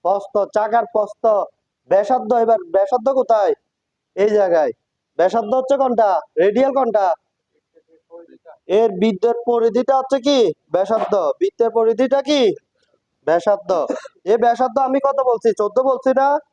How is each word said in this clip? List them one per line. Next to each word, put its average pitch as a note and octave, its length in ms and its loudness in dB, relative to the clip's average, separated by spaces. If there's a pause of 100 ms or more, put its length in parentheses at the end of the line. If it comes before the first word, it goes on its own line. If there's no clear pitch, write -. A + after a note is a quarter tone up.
প্রস্থ, G3 340 -4 (180)
চাকার A3 400 0
প্রস্থ। G#3 320 -4 (640)
ব্যাসার্ধ, G#3+ 440 0
এবার A3+ 260 2 (120)
ব্যাসার্ধ G#3+ 420 0
কোথায়? A3 380 2 (640)
এই G3+ 140 2
জায়গায়। E3+ 420 2 (460)
ব্যাসার্ধ G#3 360 0
হচ্ছে C4 220 0
কোনটা? A#3 340 2 (280)
রেডিয়াল G#3 340 2
কোনটা? A3+ 340 0 (1600)
এর A3 320 0
বৃত্তের A3 380 0 (100)
পরিধিটা A#3 500 0
হচ্ছে C4 240 -2
কি? C#4 180 0 (340)
ব্যাসার্ধ। F3+ 420 -2 (220)
বৃত্তের A#3 340 -2
পরিধিটা A#3 520 0
কি? C#4 180 0 (840)
ব্যাসার্ধ। F3+ 440 0 (540)
এই G#3+ 140 0
ব্যাসার্ধ A#3+ 400 0
আমি C4 220 0
কত C#4 260 -2
বলছি? A#3 220 0 (100)
চোদ্দ G#3 240 -2
বলছি C4 320 0
না? C4+ 140 2 (240)